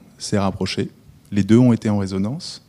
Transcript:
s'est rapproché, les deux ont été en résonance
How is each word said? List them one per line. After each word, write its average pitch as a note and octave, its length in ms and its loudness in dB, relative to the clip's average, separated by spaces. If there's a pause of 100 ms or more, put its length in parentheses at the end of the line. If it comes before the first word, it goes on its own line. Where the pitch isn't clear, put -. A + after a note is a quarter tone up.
(160)
s'est - 220 -4
rapproché, F#2+ 500 -4 (420)
les G2+ 120 0
deux G#2 160 6
ont B2 160 6
été A2 160 -2
en G#2 80 0
résonance G2 680 -6